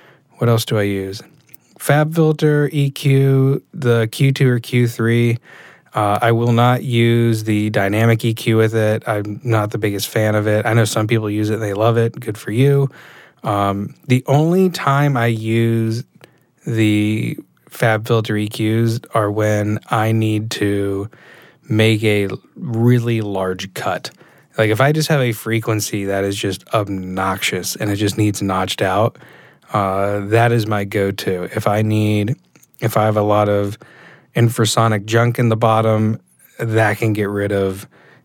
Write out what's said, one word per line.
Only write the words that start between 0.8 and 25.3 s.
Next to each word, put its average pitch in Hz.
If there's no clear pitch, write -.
use? 98
FabFilter, 151
E 143
Q, 135
the 117
Q 135
two 135
or 120
Q 123
three. 117
Uh, 104
I 117
will 117
not 123
use 117
the 107
dynamic 110
E 117
Q 113
with 110
it. 110
I'm 104
not 110
the 113
biggest 101
fan 107
of 104
it. 107
I 113
know 117
some 107
people 110
use 107
it 110
and 113
they 104
love 113
it. 113
Good 107
for -
you. 139
Um, 101
the 127
only 165
time 143
I 117
use 113
the 110
FabFilter 110
E 104
Qs 113
are 104
when 104
I 110
need 110
to 101
make 110
a 104
really 117
large 95
cut. -
Like, 110
if 107
I 139
just 156
have 151
a 123